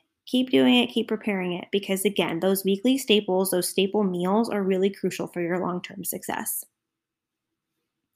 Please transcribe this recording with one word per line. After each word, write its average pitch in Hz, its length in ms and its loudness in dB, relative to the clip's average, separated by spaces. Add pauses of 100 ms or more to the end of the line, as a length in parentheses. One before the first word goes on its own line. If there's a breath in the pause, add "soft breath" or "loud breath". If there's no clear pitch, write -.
(260)
keep 254 240 0
doing 254 260 6
it, 240 120 4
keep 220 200 -2
preparing 190 460 -2
it. 175 180 -8
Because 196 320 -2
again, 180 360 0
those 190 260 0
weekly 196 320 2
staples, 202 540 2
those 180 180 0
staple 196 340 0
meals 185 460 0
are 202 140 -2
really 190 260 2
crucial 175 380 -6
for 175 140 -8
your 175 180 -2
long-term 180 440 -6
success. - 640 -8 (1500)